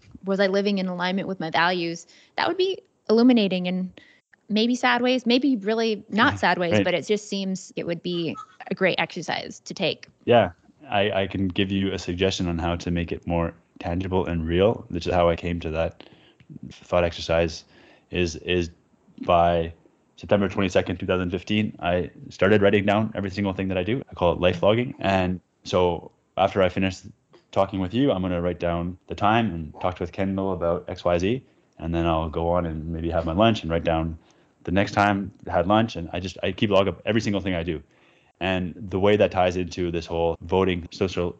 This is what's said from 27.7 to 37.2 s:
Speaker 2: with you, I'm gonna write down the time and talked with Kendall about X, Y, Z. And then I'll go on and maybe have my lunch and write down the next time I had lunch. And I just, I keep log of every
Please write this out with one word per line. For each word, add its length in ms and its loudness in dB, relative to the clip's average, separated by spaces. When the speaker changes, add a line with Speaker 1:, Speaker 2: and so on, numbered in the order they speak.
Speaker 2:
with 120 -4
you, 200 2
I'm 100 -2
gonna 180 -2
write 200 -2
down 360 -2
the 60 -10
time 380 2
and 280 -8
talked 200 -2
with 120 -6
Kendall 400 -2
about 360 -2
X, 160 -8
Y, 140 2
Z. 260 0
And 160 -6
then 120 0
I'll 240 0
go 180 -2
on 160 2
and 280 -6
maybe 180 -4
have 160 -2
my 80 -2
lunch 280 4
and 100 -6
write 120 0
down 320 0
the 60 -6
next 220 0
time 400 2
I 60 -8
had 140 2
lunch. 300 2
And 160 -8
I 80 -6
just, 220 -8
I 100 -2
keep 180 -8
log 180 4
of 160 -6
every 160 0